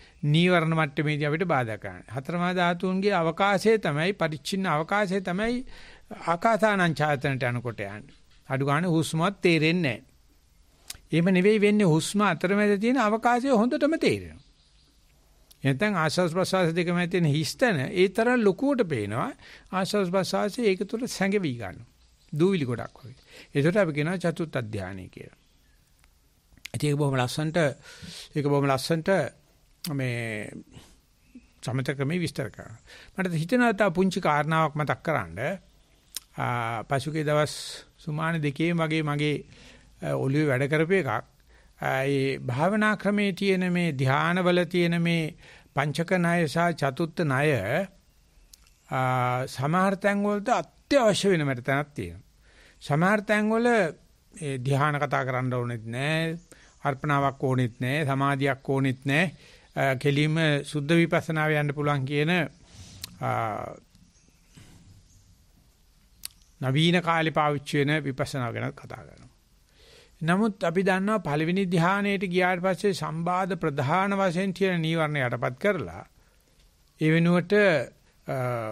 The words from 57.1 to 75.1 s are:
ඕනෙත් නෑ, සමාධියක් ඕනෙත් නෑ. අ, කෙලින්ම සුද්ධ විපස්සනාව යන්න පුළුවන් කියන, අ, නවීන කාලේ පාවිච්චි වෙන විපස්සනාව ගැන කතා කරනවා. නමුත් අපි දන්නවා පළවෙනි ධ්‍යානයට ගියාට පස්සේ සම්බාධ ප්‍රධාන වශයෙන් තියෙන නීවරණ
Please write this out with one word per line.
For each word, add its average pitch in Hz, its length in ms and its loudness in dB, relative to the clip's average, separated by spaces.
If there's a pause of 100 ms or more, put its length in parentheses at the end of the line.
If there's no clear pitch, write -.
ඕනෙත් 127 340 2
නෑ, 139 260 -2
සමාධියක් 139 640 0
ඕනෙත් 135 360 0
නෑ. 143 200 2 (460)
අ, 143 120 -2 (140)
කෙලින්ම 147 400 2 (260)
සුද්ධ 147 300 -4
විපස්සනාව 165 600 2
යන්න 147 220 0
පුළුවන් 143 300 0
කියන, 147 260 0 (880)
අ, 123 120 -4 (3250)
නවීන 156 400 4
කාලේ 165 320 0
පාවිච්චි 151 460 0
වෙන 143 220 2
විපස්සනාව 135 520 -6
ගැන 113 200 -6
කතා - 260 -16
කරනවා. - 320 -20 (920)
නමුත් 190 440 0
අපි 170 180 0
දන්නවා 190 360 2
පළවෙනි 165 480 0
ධ්‍යානයට 196 600 0
ගියාට 180 360 0
පස්සේ 190 320 0
සම්බාධ 175 640 -2
ප්‍රධාන 160 580 0
වශයෙන් 190 400 0
තියෙන 180 280 0
නීවරණ 156 360 0